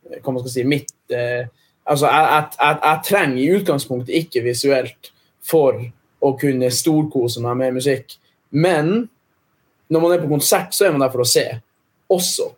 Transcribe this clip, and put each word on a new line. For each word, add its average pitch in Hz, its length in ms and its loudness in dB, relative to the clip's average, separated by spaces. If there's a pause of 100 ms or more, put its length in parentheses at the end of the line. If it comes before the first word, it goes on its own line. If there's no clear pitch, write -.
(120)
hva - 200 -8
man 127 100 -6
skal 127 100 -10
si, 127 160 -2
mitt, 143 240 -2 (180)
eh, 120 380 -4 (360)
altså, 143 220 2
jeg, 151 220 4
jeg, 151 160 2 (140)
jeg, 147 260 2
jeg 156 240 2
trenger 147 340 0
i 143 140 0
utgangspunktet 139 640 -2
ikke 120 240 -6
visuelt 123 680 -2 (340)
for 135 360 2 (420)
å 139 160 2
kunne 127 320 0
storkose 127 720 0
meg 120 160 -4
med 127 220 -2
musikk. 135 340 -2 (380)
Men 175 560 2 (840)
når 160 140 2
man 175 100 4
er 165 80 0
på 147 80 -4
konsert, 180 460 0
så 202 100 2
er 160 80 2
man 135 80 0
der 131 100 2
for 123 120 0
å 120 40 0
se 156 160 2 (680)
også. 180 480 -2